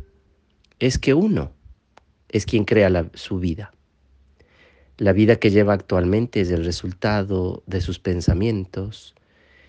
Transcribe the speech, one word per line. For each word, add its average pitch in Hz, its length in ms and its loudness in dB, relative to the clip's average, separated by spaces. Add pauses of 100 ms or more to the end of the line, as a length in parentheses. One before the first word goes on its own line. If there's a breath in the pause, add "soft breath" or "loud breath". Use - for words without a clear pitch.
(800)
es 127 180 0
que - 160 2
uno 160 400 0 (720)
es 104 180 -2
quien 107 200 0
crea 104 240 4
la, 87 240 0
su - 260 -10
vida. 90 340 -6 (1200 soft breath)
La 101 160 2
vida 107 240 6
que 113 120 2
lleva 101 220 4
actualmente 98 680 0
es 90 100 -2
el 85 140 -2
resultado 92 1000 -4
de 92 140 -4
sus 90 200 -6
pensamientos 95 1160 -4 (540 soft breath)